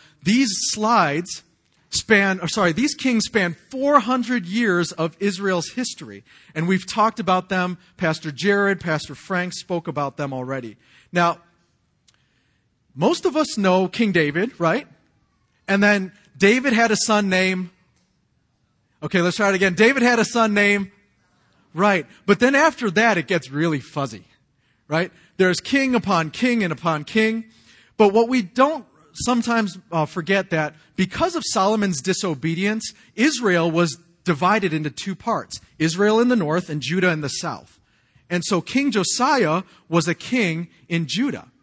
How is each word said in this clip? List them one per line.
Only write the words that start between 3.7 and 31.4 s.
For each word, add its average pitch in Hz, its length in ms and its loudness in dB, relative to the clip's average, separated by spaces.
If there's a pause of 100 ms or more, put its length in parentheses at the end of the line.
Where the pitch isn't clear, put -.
four 277 300 2
hundred 240 440 -2
years 180 460 0
of 160 300 -4
Israel's 190 480 -2
history. 117 560 -10 (280)
And 160 140 -2
we've 185 180 0
talked 220 360 0
about 185 260 0
them. 185 300 -2 (180)
Pastor 156 380 -4
Jared, 196 480 0
Pastor 156 340 -4
Frank 180 380 -6
spoke - 340 -8
about 143 300 -6
them 139 160 -6
already. 127 420 -8 (380)
Now, 170 260 0 (1500)
most 202 320 0
of 294 120 -2
us 302 200 -2
know 185 300 2
King 208 240 -2
David, 170 480 -2
right? 170 260 0 (840)
And 202 140 2
then 202 300 2 (240)
David 247 340 4
had 226 200 4
a 214 40 2
son 208 320 2
named, 185 440 0 (1300)
okay, 175 180 0
let's 175 140 0
try 202 140 2
it 196 60 2
again. 185 180 2
David 233 280 4
had 240 160 4
a 220 60 2
son 220 300 0
named, 202 380 0 (840)
right. 185 340 2 (180)
But 202 140 2
then 262 160 4
after 277 360 2
that, 208 260 2
it 160 100 -4
gets 165 240 -2
really 151 300 0
fuzzy, 113 420 -8 (640)
right? 165 240 -2 (240)
There's 185 240 2
king 269 340 0
upon 180 380 0
king 240 320 0
and 175 80 -2
upon 151 320 -2
king. 220 480 -2 (460)
But 208 160 6
what 226 160 4
we 254 120 0
don't 262 440 0 (260)
sometimes, 226 640 -2 (140)
uh, 165 140 0
forget 190 460 -2
that 156 220 -2 (220)
because 294 400 -2
of 302 120 -4